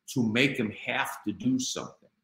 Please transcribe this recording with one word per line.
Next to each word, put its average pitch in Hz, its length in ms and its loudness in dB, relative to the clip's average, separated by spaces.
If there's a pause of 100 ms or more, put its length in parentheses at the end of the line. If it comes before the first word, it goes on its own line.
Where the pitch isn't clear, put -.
(140)
to 113 180 2
make 139 260 4
them 110 140 0 (140)
have 127 400 -2
to 107 80 -2
do 131 260 2
something? - 500 -6 (140)